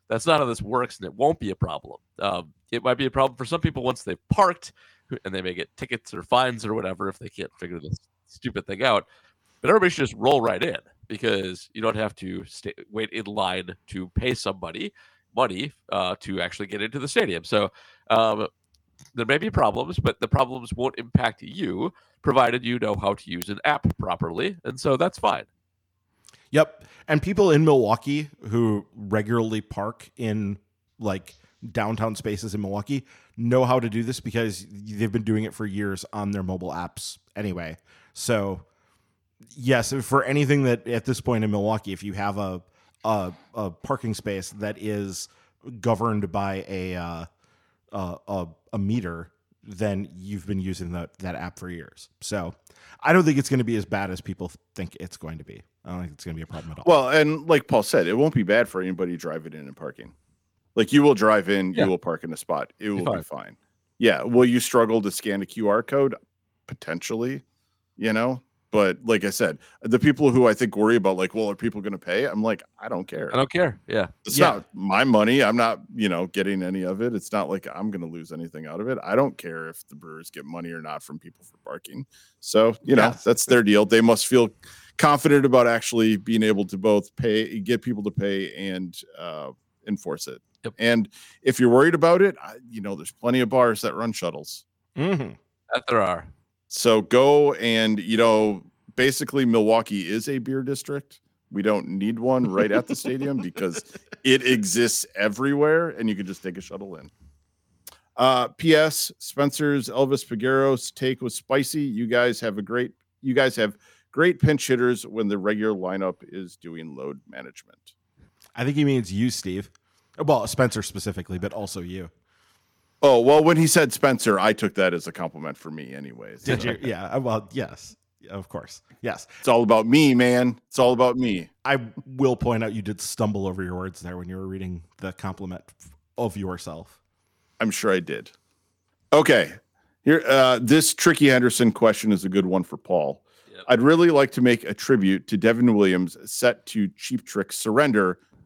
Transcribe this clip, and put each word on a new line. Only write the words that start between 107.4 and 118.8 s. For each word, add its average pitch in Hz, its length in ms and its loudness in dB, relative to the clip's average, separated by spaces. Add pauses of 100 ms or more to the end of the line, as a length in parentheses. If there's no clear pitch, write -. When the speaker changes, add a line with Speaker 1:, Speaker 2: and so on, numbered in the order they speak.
Speaker 3:
Uh, 127 320 4
P 160 260 2
S, 151 440 2
Spencer's 143 720 -2
Elvis 131 380 0
Peguero's 131 640 0
take 131 320 -6
was 120 120 -8
spicy. 143 480 -2
You 120 240 -4
guys 120 340 0
have 107 180 -6
a 107 40 -6
great, 120 300 -4 (300)
you 131 100 -2
guys 131 240 2
have 107 200 -2 (340)
great 175 300 0
pinch 147 260 2
hitters 123 400 0
when 107 220 -4
the 101 100 -2
regular 107 360 -2
lineup 92 420 -4 (120)
is 92 280 -14
doing 80 400 -14
load 67 320 -12
management. - 640 -20 (640)
Speaker 2:
I 120 80 -2
think 139 120 -2
he 151 80 2